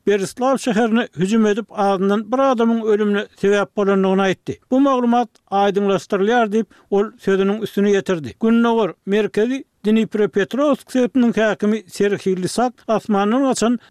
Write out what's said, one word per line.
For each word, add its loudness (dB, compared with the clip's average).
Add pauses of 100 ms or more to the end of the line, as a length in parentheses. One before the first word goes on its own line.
Berislav 0
şäherini 0 (100)
hüjüm 2
edip -2 (120)
azyndan 0
bir -2
adamyň 0
ölümine 0 (140)
sebäp 0
bolanlygyny 0
aýtdy. -2 (160)
Bu 2
maglumat 2 (220)
aýdyňlaşdyrylýar 0
diýip 0 (240)
ol 2 (140)
sözüniň 0
üstüne 0
ýetirdi. -2
Günnogor 2 (120)
merkezi -2 (200)
Dnipropetrovsk 0
sewtiniň 0
häkimi -2
Serhiy -2
Lysak -2 (160)
asmanyň 0
açan 0 (120)